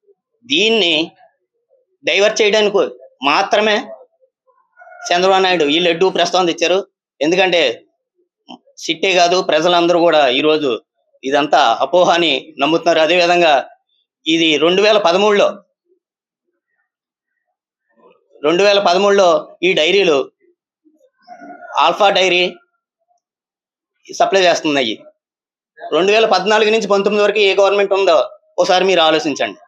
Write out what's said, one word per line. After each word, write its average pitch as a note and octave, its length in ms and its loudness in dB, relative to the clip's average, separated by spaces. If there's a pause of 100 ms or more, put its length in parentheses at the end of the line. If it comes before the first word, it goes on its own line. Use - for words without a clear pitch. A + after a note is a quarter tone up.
(440)
దీన్ని E3+ 680 -2 (920)
డైవర్ట్ G#3 380 0
చేయడానికి G#3 340 0 (460)
మాత్రమే G3 680 -2 (1200)
చంద్రబాబు F#3+ 280 2
నాయుడు F3+ 220 0
ఈ C#3+ 140 0
లడ్డూ F3 320 0
ప్రస్తావన F3+ 360 -2
తెచ్చారు. E3+ 400 -2 (340)
ఎందుకంటే E3+ 640 0 (920)
సిట్టే E3 360 -4
కాదు, F3+ 280 2
ప్రజలందరూ E3+ 560 0
కూడా D#3 300 2
ఈరోజు C#3 540 -2 (420)
ఇదంతా C#3 560 0
అపోహ F3 340 0
అని D#3+ 440 -4
నమ్ముతున్నారు. E3 400 0
అదేవిధంగా E3+ 720 2 (580)
ఇది D#3+ 300 0
రెండు E3+ 260 0
వేల G#3+ 160 2
పదమూడులో, G3 600 0 (2750)
రెండు E3+ 180 2
వేల G3+ 160 4
పదమూడులో F#3+ 840 2
ఈ F3+ 100 0
డైరీలు E3+ 600 0 (1500)
ఆల్ఫా F3 320 2
డైరీ F#3 440 0 (1600)
సప్లై F#3+ 240 2
చేస్తుంది. D#3 380 0
అయ్యి A2 220 -6 (880)
రెండు F#3 200 0
వేల A3 140 0
పద్నాలుగు G#3 440 0
నుంచి A3 160 -2
పంతొమ్మిది G3+ 380 -2
వరకు G#3 140 -2
ఏ G3 160 0
గవర్నమెంట్ G3 380 0
ఉందో F3+ 380 0 (280)
ఒకసారి F#3 260 0
మీరు F#3 160 0
ఆలోచించండి. D3+ 680 -2